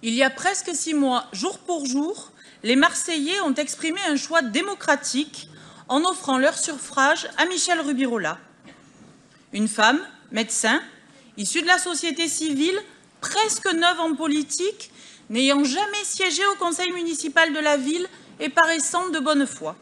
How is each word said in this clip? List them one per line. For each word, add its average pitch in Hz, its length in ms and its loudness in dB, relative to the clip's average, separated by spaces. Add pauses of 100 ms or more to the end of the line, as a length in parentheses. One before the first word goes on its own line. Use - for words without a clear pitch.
Il 226 80 0
y 254 80 4
a 262 80 4
presque 359 420 -2
six 320 220 -4
mois, 269 380 2
jour 247 260 -4
pour 330 260 -4
jour, 285 460 -4 (320)
les 233 140 2
Marseillais 330 640 0
ont 302 140 0
exprimé 320 520 -4
un 311 80 2
choix 311 260 2
démocratique 294 1080 -2 (400)
en 170 160 2
offrant 277 340 0
leur 294 180 2
suffrage 285 720 0 (100)
à 302 80 4
Michel 349 340 0
Rubirola. 240 580 -2 (1120)
Une 208 140 0
femme, 220 320 4 (320)
médecin, 226 500 0 (560)
issue 208 240 -2
de 320 60 -2
la 359 120 6
société 330 500 -2
civile, 311 520 0 (400)
presque - 460 0
neuve 349 320 2
en 330 160 0
politique, 302 760 -4 (360)
n'ayant 269 360 4
jamais 403 400 -2
siégé 370 420 0
au 392 80 2
conseil 359 380 -2
municipal 330 600 0
de 302 60 -2
la 302 180 2
ville 311 300 -2 (320)
et - 100 -4
paraissant 330 600 2
de 320 100 -2
bonne 285 260 2
foi. 156 380 -8